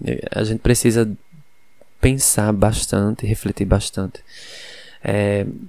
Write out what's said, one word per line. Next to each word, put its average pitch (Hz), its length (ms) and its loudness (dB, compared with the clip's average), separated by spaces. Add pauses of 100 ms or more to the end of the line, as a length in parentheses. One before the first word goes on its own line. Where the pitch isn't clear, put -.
(300)
a - 140 -2
gente 110 160 -2
precisa 117 500 4 (880)
pensar 127 520 2
bastante, 104 720 0
refletir 104 400 -2
bastante. 98 560 -2 (840)
É, 101 440 0 (220)